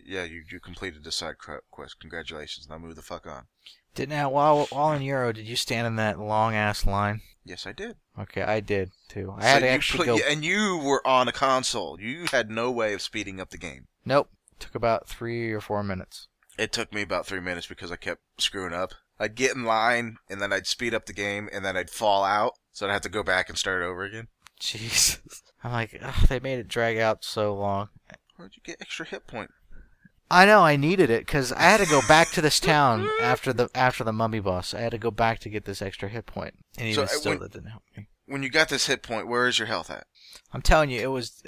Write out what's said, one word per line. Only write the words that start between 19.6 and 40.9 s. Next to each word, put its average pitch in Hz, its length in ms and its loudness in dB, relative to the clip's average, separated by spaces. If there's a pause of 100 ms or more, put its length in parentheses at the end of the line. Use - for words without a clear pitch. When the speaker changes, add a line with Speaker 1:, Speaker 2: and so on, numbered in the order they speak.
Speaker 1:
line, 113 520 0 (140)
and 98 120 -8
then 101 120 -2
I'd 95 140 -2
speed 120 260 -4
up 110 120 -4
the 104 80 -16
game, 101 400 -6
and 98 100 -8
then 95 140 -4
I'd 90 120 -4
fall 101 340 2
out, 104 300 2 (180)
so - 160 -6
I'd 101 60 -2
have 101 80 -2
to 101 80 -8
go 104 140 -2
back 92 260 0
and 87 80 -12
start 92 260 -2
over 90 200 -6
again. 110 240 -12 (320)
Speaker 2:
Jesus. - 840 -2 (220)
I'm 120 100 -6
like, 113 280 -4
"Ugh, - 260 6
they 127 120 -2
made 131 200 -4
it - 100 -10
drag 117 280 0
out 110 280 2
so 107 280 0
long." 101 360 -2 (480)
Speaker 1:
Where'd 185 180 -20
you - 80 -20
get - 180 -14
extra - 240 -10
hit 196 220 -14
point? 110 240 -10 (800)
Speaker 2:
I 180 140 10
know, 208 160 10
I 151 160 8
needed 160 320 4
it, 113 180 2
'cause 131 240 0
I - 120 -4
had 196 180 8
to 196 40 2
go 151 220 6
back 156 240 8
to 175 100 0
this 151 180 4
town 143 560 4
Speaker 1:
<laughs> - 60 -2
Speaker 2:
after 123 320 0
the, 117 220 0
after 127 280 2
the 110 100 -2
mummy 110 260 0
boss. 92 340 -2
I - 80 -8
had 117 100 -4
to 120 60 -4
go 113 140 -2
back 113 280 0
to 104 100 -12
get 104 160 -8
this 98 160 -8
extra 98 280 -8
hit 113 160 -10
point, - 300 -10 (220)
and 113 180 -4
Speaker 1:
So, 110 60 2
Speaker 2:
even - 20 0
Speaker 1:
uh, 98 40 -2
Speaker 2:
still, - 260 -2
Speaker 1:
when, - 80 -4
Speaker 2:
that 95 100 -12
didn't - 200 -16
help 110 120 -18 (120)
me. 104 120 -16 (180)
Speaker 1:
when 139 160 -8
you 135 80 -6
got 156 200 2
this 135 180 0
hit 131 160 -2
point, 107 240 -4
where 120 200 2
is 120 120 0
your 107 80 -2
health 92 240 -4
at? - 160 -14 (460)
Speaker 2:
I'm - 100 -8
telling 156 260 6
you, 123 120 -4